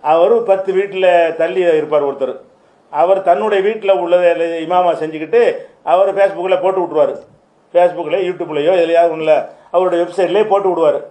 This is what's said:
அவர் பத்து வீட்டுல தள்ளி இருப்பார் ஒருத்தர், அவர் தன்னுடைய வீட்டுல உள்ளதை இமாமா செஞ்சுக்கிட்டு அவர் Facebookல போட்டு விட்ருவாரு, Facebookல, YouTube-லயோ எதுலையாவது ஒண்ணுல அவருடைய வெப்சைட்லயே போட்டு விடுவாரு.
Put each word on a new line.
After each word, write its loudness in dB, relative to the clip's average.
அவர் 4
பத்து 0
வீட்டுல -2
தள்ளி -2
இருப்பார் -2
ஒருத்தர், -6
அவர் 2
தன்னுடைய 0
வீட்டுல 0
உள்ளதை 2
இமாமா 0
செஞ்சுக்கிட்டு -2
அவர் 2
Facebookல 0
போட்டு -2
விட்ருவாரு, 0
Facebookல, 0
YouTube-லயோ -2
எதுலையாவது 2
ஒண்ணுல 2
அவருடைய 0
வெப்சைட்லயே 0
போட்டு 0
விடுவாரு. 0